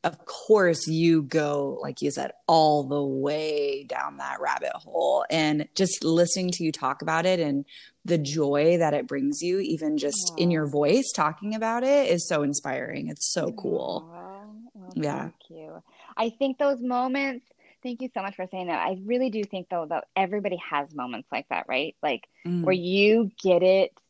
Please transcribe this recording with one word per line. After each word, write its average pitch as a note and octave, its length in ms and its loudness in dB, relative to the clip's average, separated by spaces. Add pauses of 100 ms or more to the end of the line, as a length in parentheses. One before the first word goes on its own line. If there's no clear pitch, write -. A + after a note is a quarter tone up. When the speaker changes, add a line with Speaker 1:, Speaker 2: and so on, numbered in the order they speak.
Speaker 1:
of - 220 -4
course, F#3 600 4
you D#3+ 360 4
go, C#3+ 600 -2
like C3+ 180 -10
you D3 100 0
said, C#3 220 -6 (140)
all D3+ 380 6
the C#3+ 180 -2
way C#3+ 840 -2
down C3+ 320 -8
that C3+ 240 -8
rabbit C#3 320 -2
hole. - 560 -2
And D3+ 460 0
just - 280 0
listening F3 500 4
to F3 120 -4
you D#3+ 80 0
talk C#3 300 -4
about E3 240 0
it F#3 120 2
and C#3+ 280 -2 (400)
the F3 100 2
joy D3 600 2
that D#3 160 4
it C3 120 -2
brings C#3+ 360 -2
you, F3+ 180 -2
even D#3 380 -2
just C#3+ 400 0
in F3 120 4
your D#3+ 140 0
Speaker 2:
Aw. C#3+ 60 -4
Speaker 1:
voice D3+ 440 2
talking G3 400 -2
about A3+ 300 -2
it, C#4 260 4
is E3+ 160 2
so D3+ 160 2
inspiring. C#3+ 680 -4
It's - 220 -2
so - 220 -2
cool. C#3 580 -6
Speaker 2:
Aw. F#3+ 340 -18 (280)
Well, F#3 240 -20
Speaker 1:
Yeah. C#3+ 240 -4
Speaker 2:
thank E3 140 -10 (160)
you. D#3+ 320 -18 (340)
I A3+ 140 -2
think C4+ 260 -2
those C#4 240 0
moments, B3+ 640 -2 (380)
thank B3 180 -8
you C4 140 -6
so F#3+ 80 -6
much G3 140 -8
for F#3 140 -6
saying F#3 180 -6
that. D3+ 120 -2
I F#3 240 -4
really B3 240 0
do G#3 160 -4
think, F#3+ 240 -10
though, E3+ 160 -4
that D#3 320 -6
everybody F#3+ 400 -2
has D3+ 380 -6
moments B2 360 -8
like - 200 -6
that, - 180 -4
right? C3+ 340 -4
Like, C#3+ 240 -4 (200)
Speaker 1:
Mm. F3 180 -2
Speaker 2:
where F#3 100 2
you G3+ 560 4 (120)
get F3+ 200 6
it F#3 300 4 (180)